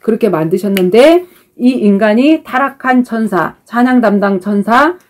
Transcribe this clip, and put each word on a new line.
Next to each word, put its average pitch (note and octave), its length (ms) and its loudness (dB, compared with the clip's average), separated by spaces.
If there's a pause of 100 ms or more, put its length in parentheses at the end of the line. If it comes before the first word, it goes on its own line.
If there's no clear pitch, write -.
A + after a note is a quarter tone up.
그렇게 A3 280 -2
만드셨는데 F#3+ 960 0 (320)
이 B3 120 0
인간이 A3+ 760 0
타락한 B3+ 600 -2
천사, G#3+ 520 -4 (100)
찬양 B3 360 0
담당 G3+ 380 0
천사 A3+ 580 -2 (120)